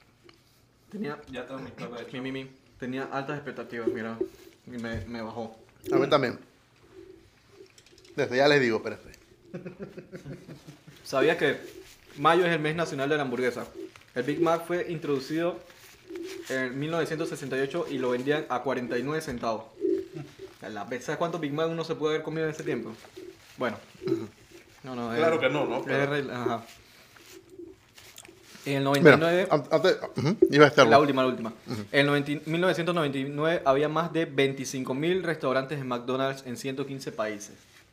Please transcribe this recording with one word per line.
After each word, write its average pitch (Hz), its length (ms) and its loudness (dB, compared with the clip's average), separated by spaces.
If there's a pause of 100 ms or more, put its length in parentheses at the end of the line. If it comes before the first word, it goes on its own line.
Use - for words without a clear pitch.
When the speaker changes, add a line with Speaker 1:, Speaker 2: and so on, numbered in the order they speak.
(920)
Speaker 1:
Tenía, 151 260 -6 (120)
Speaker 2:
Ya 123 160 -10
tengo 135 140 -12
mi 127 100 -12
plato 120 280 -12
hecho. 113 140 -12
Speaker 1:
mi, 131 80 -8
mi, 131 120 -6
mi. 135 180 -10 (280)
Tenía 131 320 -6
altas 139 260 -6
expectativas, 120 520 -6
mira. 113 300 -4 (480)
Y 127 60 -16
me, 117 340 -6
me 117 160 -10
bajó. 110 340 -10 (360)
Speaker 3:
A - 40 4
mí 131 120 4
también. 135 300 2 (1800)
Desde 123 200 0
ya 139 120 6
les 147 120 6
digo, 117 160 4
espérense. 107 340 -8 (1900)
Speaker 1:
¿Sabías 139 320 4
que 147 220 2 (580)
mayo 165 300 6
es 170 60 2
el 160 80 0
mes 151 160 -2
nacional 151 320 -2
de 151 80 2
la 147 60 -2
hamburguesa? 120 420 -2 (500)
El - 80 -2
Big 147 180 -2
Mac 165 260 2
fue 175 240 -4
introducido 156 680 -2 (920)
en 131 300 -4
mil 151 120 -4
novecientos 160 380 -2
sesenta 135 280 -6
y 131 40 0
ocho 135 280 -4
y 143 100 -6
lo 127 120 -2
vendían 143 380 0
a 123 140 -2
cuarenta 123 360 -2
y 120 40 -2
nueve 151 180 -4
centavos. 117 440 -4 (960)
La, 104 220 -10 (160)
¿sabes 151 160 -4
cuántos 170 240 -4
Big 143 120 -4
Mac 160 160 0
uno 165 160 -4
se 165 100 -6
puede 151 200 -2
haber 156 100 -4
comido 160 220 -4
en 151 60 -4
ese 156 100 -10
tiempo? 117 300 -4 (640)
Bueno. 117 200 -2 (1080)
No, 131 120 -12
no, 117 200 -4
Speaker 4:
Claro 160 220 4
Speaker 1:
es, - 40 -2
Speaker 4:
que 135 100 2
no, 139 160 0
¿no? 117 120 -2
Speaker 1:
es 135 80 -4
Speaker 4:
Pero 135 200 2
Speaker 1:
re-, 139 260 -4
ajá. 117 320 -4 (2000)
En 139 100 -2
el 139 40 0
Speaker 3:
Mira, 139 100 0
Speaker 1:
noventa 143 240 10
y - 40 12
nueve, 175 320 2
Speaker 3:
an-, 147 200 4
antes, 160 280 4 (180)
ujú, 127 200 2 (140)
iba 143 160 10
a - 20 4
estar - 180 10
Speaker 1:
la 143 100 8
Speaker 3:
algo. 147 60 10
Speaker 1:
última, 135 200 2
la 127 60 2
última. 113 240 -4 (140)
Speaker 3:
Ujú. 107 260 -6
Speaker 1:
En 143 140 6
noventa, 143 260 0 (140)
mil 160 140 -2
novecientos 175 340 0
noventa 143 240 0
y 135 60 -4
nueve 151 400 -2
había 147 240 4
más 160 240 -2
de 165 140 0
veinticinco 135 680 -2
mil 170 280 0
restaurantes 151 560 -2
de 135 60 -6
McDonald's 127 640 -2
en 120 100 -8
ciento 135 300 -6
quince 135 260 -8
países. 107 420 -6 (380)